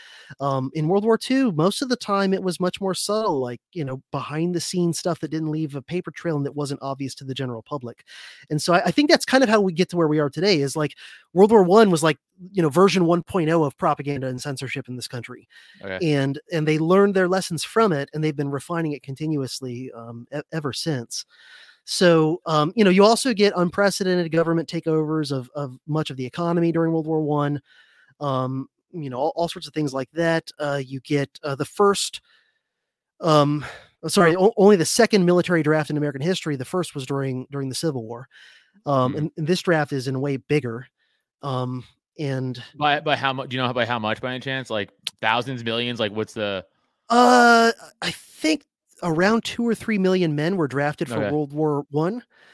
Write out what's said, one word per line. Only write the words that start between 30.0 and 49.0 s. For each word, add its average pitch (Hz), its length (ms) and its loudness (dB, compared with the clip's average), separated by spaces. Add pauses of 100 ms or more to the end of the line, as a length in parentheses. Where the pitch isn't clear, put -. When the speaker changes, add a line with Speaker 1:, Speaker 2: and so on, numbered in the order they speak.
Speaker 1:
that. 165 460 0
Uh, 143 240 -4
you 131 180 -12
get, 143 280 -2 (140)
uh, 143 120 -6
the 135 120 -4
first, - 560 0 (960)
um, 147 460 4 (360)
oh, 160 60 -8
sorry, 170 260 4
o-, 190 220 4
only 202 200 8
the 160 100 2
second 208 400 4
military 175 360 2
draft 151 280 0
in 151 80 -2
American 139 240 -4
history. 170 340 -2
The 127 80 -8
first - 300 -4
was 139 100 -8
during, 135 480 -4
during 139 160 -6
the 123 60 -8
Civil 139 320 -4
War. 117 220 -14 (580)
Um, 131 240 2
Speaker 2:
Mm-hmm. 151 80 -4
Speaker 1:
and, 151 180 -2
and 160 100 -6
this 185 140 0
draft 160 320 0
is 135 160 -4
in 131 60 -4
a 131 60 -4
way 139 180 -4
bigger. 131 480 -4 (560)
Um, 127 420 -6 (340)
and 131 460 -6 (120)
Speaker 2:
By, 147 240 0
by 151 140 -2
how 135 200 0
much? 131 160 -10
Do 127 60 -6
you 131 60 -2
know 123 120 0
by 120 100 0
how 120 140 -2
much, 110 240 -4
by 127 80 -6
any 127 100 -8
chance? 131 300 -8
Like, 104 200 -4 (300)
thousands, 120 420 0
millions? 117 380 -4
Like, 104 120 -2
what's 107 200 -6
the 101 320 -4 (460)
Speaker 1:
Uh, 240 640 6 (280)
I - 100 -4
think - 540 -4 (380)